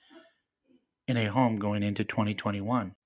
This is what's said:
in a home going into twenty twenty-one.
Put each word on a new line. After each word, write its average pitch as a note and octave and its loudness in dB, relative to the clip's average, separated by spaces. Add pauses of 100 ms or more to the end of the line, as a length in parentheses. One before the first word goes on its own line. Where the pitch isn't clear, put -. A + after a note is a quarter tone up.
(1080)
in B2 0
a G#2+ 2
home A#2 2
going G#2 0
into G2+ 0
twenty G#2 0
twenty-one. G2+ -2 (120)